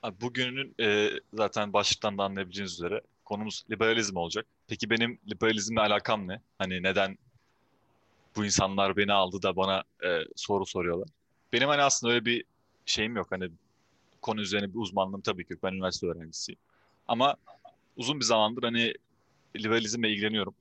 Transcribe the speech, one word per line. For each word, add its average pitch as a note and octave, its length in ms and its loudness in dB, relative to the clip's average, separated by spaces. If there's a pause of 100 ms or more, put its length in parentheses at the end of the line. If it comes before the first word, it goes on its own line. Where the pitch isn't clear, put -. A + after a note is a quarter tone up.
Abi G2+ 180 -8
bugünün, B2+ 600 -4
e, G#2 300 4 (240)
zaten G#2 380 0
başlıktan G2+ 460 2
da G2+ 60 2
anlayabileceğiniz G2 480 -6
üzere E2+ 280 -4 (240)
konumuz G#2 460 -6
liberalizm A2 460 2
olacak. E2+ 300 -4 (220)
Peki A2 220 -4
benim A#2 280 2 (120)
liberalizmle A2 500 0
alakam G#2 480 2
ne? G2 120 -8 (180)
Hani F#2 240 -4
neden F#2+ 360 0 (1200)
bu G#2 80 0
insanlar G2 520 2
beni G2+ 160 2
aldı F#2+ 300 2
da F#2+ 140 0
bana, F#2+ 280 2 (200)
e, F2 160 0 (160)
soru G2 300 0
soruyorlar? F2 420 -2 (440)
Benim B2 160 2
hani C#3+ 140 4
aslında B2+ 300 2
öyle A#2+ 120 2
bir A#2 200 0 (420)
şeyim A2+ 300 0
yok. F#2+ 140 -2
Hani F#2 200 -4 (720)
konu G#2+ 180 -4
üzerine G2 340 -2
bir A2 40 -4
uzmanlığım G2 420 -2
tabii F#2 260 -4
ki - 60 -10
yok. E2+ 100 -12
Ben F#2+ 100 -2
üniversite F#2+ 340 -4
öğrencisiyim. E2 520 -8 (500)
Ama B2+ 280 2 (600)
uzun C3 240 -4
bir B2 40 -2
zamandır A2+ 380 4
hani A#2 320 2 (640)
liberalizmle A2 540 0
ilgileniyorum. G#2 500 0